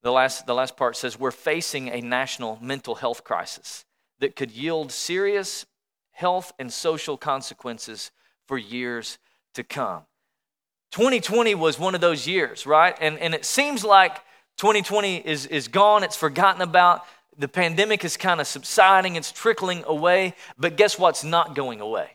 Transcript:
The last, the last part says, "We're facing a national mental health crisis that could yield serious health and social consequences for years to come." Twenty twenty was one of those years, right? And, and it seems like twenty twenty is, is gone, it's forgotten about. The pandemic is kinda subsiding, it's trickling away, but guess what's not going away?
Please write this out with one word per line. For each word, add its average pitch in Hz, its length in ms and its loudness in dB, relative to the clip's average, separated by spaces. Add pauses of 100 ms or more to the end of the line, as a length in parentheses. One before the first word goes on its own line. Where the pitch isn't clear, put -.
The 120 120 -2
last, 131 340 0
the 123 80 -2
last 127 220 -4
part 120 180 -2
says, 117 240 -10
"We're 131 100 -2
facing 151 600 -6
a 120 100 -8
national 123 640 -6
mental 127 340 -8
health 120 300 -6
crisis - 580 -10 (360)
that 139 140 -4
could 131 160 -8
yield 147 440 -6
serious 196 720 -4 (460)
health 180 460 -4
and 123 140 -12
social 156 460 -4
consequences 120 920 -8 (380)
for 135 100 -6
years 120 600 -10 (380)
to 123 100 -10
come." 95 380 -8 (840)
Twenty 240 300 2
twenty 220 340 2
was 160 240 0
one 185 180 -2
of 170 40 -4
those 160 260 2
years, 165 400 -2
right? 156 360 6
And, 156 180 -2
and 160 160 -2
it - 80 -8
seems 285 400 -2
like 196 380 6 (340)
twenty 208 280 2
twenty 196 340 -2
is, 143 300 -6
is 139 200 -4
gone, 202 380 4
it's - 100 -8
forgotten 180 460 2
about. 175 420 4 (340)
The 143 120 -6
pandemic 180 560 0
is 160 100 -6
kinda 170 300 0
subsiding, 185 720 4
it's - 160 -8
trickling 185 520 -2
away, 175 480 2 (240)
but 147 200 -4
guess 208 200 4
what's 175 280 2
not 160 300 0
going 123 260 -4
away? 104 340 -6